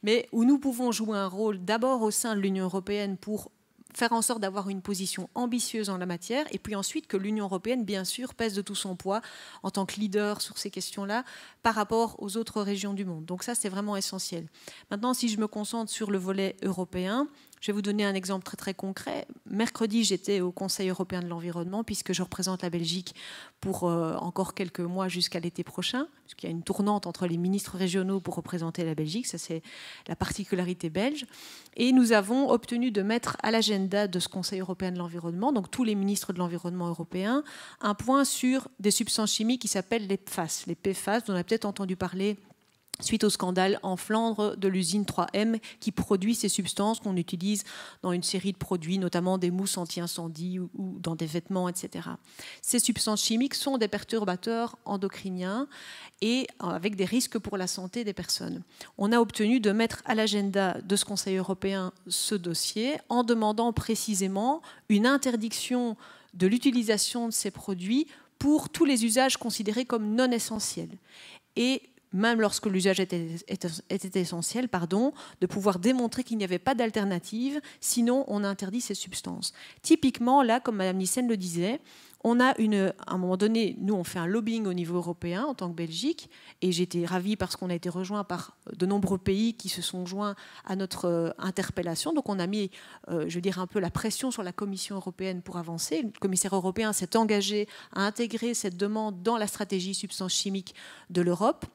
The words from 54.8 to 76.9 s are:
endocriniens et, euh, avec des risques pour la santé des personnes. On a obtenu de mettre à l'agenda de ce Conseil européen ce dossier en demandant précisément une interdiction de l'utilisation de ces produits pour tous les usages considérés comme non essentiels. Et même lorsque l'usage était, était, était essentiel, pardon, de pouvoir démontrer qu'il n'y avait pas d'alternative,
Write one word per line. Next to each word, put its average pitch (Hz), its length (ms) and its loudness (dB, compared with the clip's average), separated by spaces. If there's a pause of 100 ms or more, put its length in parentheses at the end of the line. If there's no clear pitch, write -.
endocriniens 190 840 -2 (540)
et, 240 260 2 (160)
euh, - 40 -2
avec 175 280 0
des 190 120 0
risques 233 320 0
pour 202 180 -6
la 185 100 -2
santé 185 380 -6
des 208 80 -4
personnes. 175 500 -4 (360)
On 202 120 4
a 233 80 8
obtenu 226 400 4
de 208 140 4
mettre 226 320 2
à - 100 2
l'agenda 196 680 2
de 190 140 0
ce 202 100 2
Conseil 190 340 -2
européen 185 540 -2 (140)
ce - 300 -2
dossier 208 640 -2 (100)
en 240 160 4
demandant 226 480 4
précisément 214 880 0 (260)
une 208 180 8
interdiction 247 920 2 (380)
de 185 120 4
l'utilisation 233 800 4
de 226 60 -2
ces - 180 0
produits 202 560 0 (320)
pour 294 300 4
tous - 160 4
les 262 200 4
usages 254 340 4
considérés 226 480 -2
comme 214 280 0
non 254 160 6
essentiels. 214 680 -4 (580)
Et 254 260 2 (320)
même 226 280 4
lorsque 202 240 2
l'usage 190 340 4
était, 170 360 -2 (120)
était, 185 200 -4 (200)
était 190 320 -2
essentiel, 180 480 -2
pardon, 190 460 2 (260)
de 180 60 2
pouvoir 190 320 2
démontrer 240 460 2
qu'il 226 120 -4
n'y 208 80 0
avait 180 140 0
pas - 160 2
d'alternative, 220 840 0 (220)